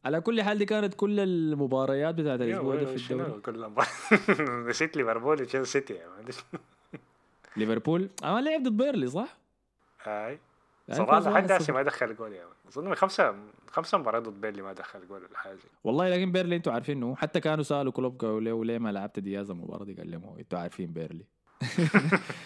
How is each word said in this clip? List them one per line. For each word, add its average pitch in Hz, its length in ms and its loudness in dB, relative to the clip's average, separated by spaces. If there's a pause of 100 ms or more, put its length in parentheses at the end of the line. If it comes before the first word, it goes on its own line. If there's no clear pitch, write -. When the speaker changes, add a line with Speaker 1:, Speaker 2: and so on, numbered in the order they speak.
Speaker 1:
على 160 160 0
كل 226 200 2
حال، 208 160 2
دي 202 80 4
كانت 208 280 0
كل 208 260 2
المباريات 147 960 2
بتاعت 147 240 0
Speaker 2:
يو، 123 60 2
Speaker 1:
الأسبوع 127 300 0
ده 151 60 0
Speaker 2:
يو، 139 60 0
Speaker 1:
في 131 100 -4
Speaker 2:
شنو 127 260 -4
Speaker 1:
الدوري. 110 180 -6
Speaker 2:
كل 113 140 -6
المباريات؟ 151 840 2
<laughs> 120 300 -2
نسيت 156 280 0
ليفربول 127 440 2
وتشيلسي 131 300 -2
سيتي 139 220 0
يا 85 140 -12
مان. 98 180 -18 (680)
<laughs> - 640 -18
Speaker 1:
ليفربول؟ 113 520 2 (140)
آه، 190 160 0
لعب 302 240 0
ضد 226 140 2
بيرلي، 240 300 2
صح؟ 180 300 -6 (680)
Speaker 2:
آي. 107 320 -6 (500)
Speaker 1:
آي، 110 60 -4
Speaker 2:
صراحة 117 160 4
Speaker 1:
فاز 165 160 6
Speaker 2:
لحد 190 160 6
هسه 185 100 2
Speaker 1:
واحد 175 80 4
صفر. 147 120 0
Speaker 2:
ما 131 100 2
دخل 123 320 -2
جول 110 180 -10
يا 87 120 -16
مان. 87 80 -20 (140)
أظن 156 200 -8
من 185 80 0
خمسة، 170 400 4 (320)
خمسة 165 300 -2
مباريات 117 260 0
ضد 101 180 -10
بيرلي 104 200 -6
ما 98 120 -10
دخل 95 340 -14
جول 95 160 -16
ولا - 140 -14
حاجة. 95 200 -10 (260)
Speaker 1:
والله، 156 260 4
لكن 180 220 2
بيرلي 175 240 2
أنتوا 170 180 0
عارفين 139 240 -2
إنه 123 180 -2
حتى 156 240 0
كانوا 156 240 0
سألوا 143 280 0
كلوب، 127 300 -2
قالوا 110 200 0
له: 113 240 0
"ليه 117 120 0
ما 113 140 -2
لعبت 101 280 -6
دياز 98 320 -6
المباراة 87 340 -10
دي؟" 98 80 -12
قال 85 180 -12
لهم: 85 280 -12
"أنتوا 90 200 -6
عارفين 85 340 -8
بيرلي." 82 320 -10 (360)
<laughs> 127 40 -4 (800)